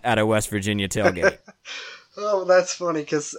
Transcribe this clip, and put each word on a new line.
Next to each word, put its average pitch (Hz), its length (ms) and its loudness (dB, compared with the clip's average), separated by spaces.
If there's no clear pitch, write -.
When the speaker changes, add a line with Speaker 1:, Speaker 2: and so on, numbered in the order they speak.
Speaker 1:
at 117 140 2
a 107 80 4
West 107 240 2
Virginia 101 380 -2
tailgate? 98 560 2
Speaker 2:
<laughs> - 40 -20
Oh, 202 280 -2
that's 180 280 4
funny 165 300 -4
'cause, 151 360 -4